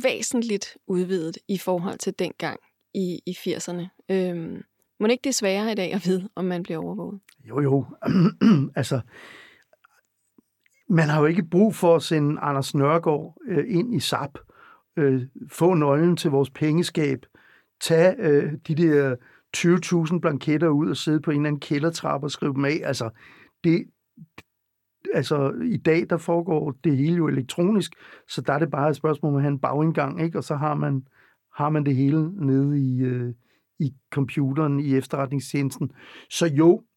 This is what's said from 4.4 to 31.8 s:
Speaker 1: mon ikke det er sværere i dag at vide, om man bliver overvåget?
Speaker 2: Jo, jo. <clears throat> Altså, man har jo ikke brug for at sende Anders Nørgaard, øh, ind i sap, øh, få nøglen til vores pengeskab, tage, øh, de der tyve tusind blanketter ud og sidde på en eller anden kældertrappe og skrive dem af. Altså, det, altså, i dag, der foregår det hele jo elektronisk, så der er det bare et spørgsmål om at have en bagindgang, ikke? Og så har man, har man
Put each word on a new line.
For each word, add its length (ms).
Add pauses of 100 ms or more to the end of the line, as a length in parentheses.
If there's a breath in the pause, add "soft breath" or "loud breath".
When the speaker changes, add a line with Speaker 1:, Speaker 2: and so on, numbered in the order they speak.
Speaker 1:
mon 120
ikke 120
det 60
er 40
sværere 380
i 40
dag 180
at 120
vide, 300
om 100
man 180
bliver 200
overvåget? 360 (300)
Speaker 2:
Jo, 120
jo. 240 (440)
<clears throat> 460
Altså, 260 (1900 loud breath)
man 200
har 100
jo 60
ikke 180
brug 320
for 200
at 80
sende 360
Anders 360
Nørgaard, 640 (100)
øh, 200
ind 280
i 40
sap, 400 (580 soft breath)
øh, 240 (280)
få 240
nøglen 440
til 140
vores 180
pengeskab, 760 (560 soft breath)
tage, 380
øh, 340 (140)
de 80
der 400 (380 soft breath)
tyve 260
tusind 420
blanketter 460
ud 220
og 80
sidde 240
på 100
en 60
eller 100
anden 120
kældertrappe 680
og 40
skrive 220
dem 120
af. 180
Altså, 260 (540 loud breath)
det, 220 (1300)
altså, 380 (120)
i 140
dag, 320
der 80
foregår 540 (120)
det 140
hele 180
jo 120
elektronisk, 680 (320 loud breath)
så 140
der 120
er 60
det 120
bare 180
et 60
spørgsmål 360
om 40
at 60
have 100
en 80
bagindgang, 600
ikke? 160
Og 60
så 120
har 200
man, 320 (480 soft breath)
har 140
man 160